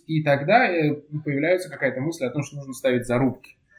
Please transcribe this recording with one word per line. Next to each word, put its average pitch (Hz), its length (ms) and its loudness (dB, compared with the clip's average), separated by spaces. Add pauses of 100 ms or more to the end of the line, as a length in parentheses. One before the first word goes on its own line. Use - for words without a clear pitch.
и 156 160 0
тогда, 151 460 4
э, 156 260 2 (300)
появляется 160 460 0
какая-то 127 300 -2
мысль 160 240 -4
о 123 60 -2
том, 147 120 -4
что 147 140 -10
нужно 135 160 -12
ставить 123 340 0
зарубки 123 500 -2 (220)